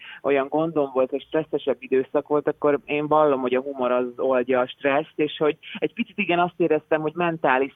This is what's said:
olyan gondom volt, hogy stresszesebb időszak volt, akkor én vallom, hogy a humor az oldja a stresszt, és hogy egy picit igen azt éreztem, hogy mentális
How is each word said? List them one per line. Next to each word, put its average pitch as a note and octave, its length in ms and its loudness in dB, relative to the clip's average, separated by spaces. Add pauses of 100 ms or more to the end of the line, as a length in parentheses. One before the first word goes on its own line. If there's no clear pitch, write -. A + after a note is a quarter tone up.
(220)
olyan C#3 280 0
gondom D#3 440 0
volt, C3 160 2
hogy C3+ 180 -4
stresszesebb D3 520 -2
időszak C3+ 480 -2
volt, D3 200 0
akkor D3 380 0
én D3 220 -4
vallom, D3 340 4
hogy B2+ 120 0
a B2+ 80 0
humor C3+ 300 -2
az B2 140 0 (120)
oldja B2+ 420 0
a B2+ 80 0
stresszt, C#3+ 480 -2
és D3+ 220 -2
hogy D#3 200 0 (200)
egy - 160 -4
picit - 240 -8
igen F3 220 -2
azt F3 180 0
éreztem, D#3 440 0
hogy D3+ 140 -4
mentális D#3+ 600 0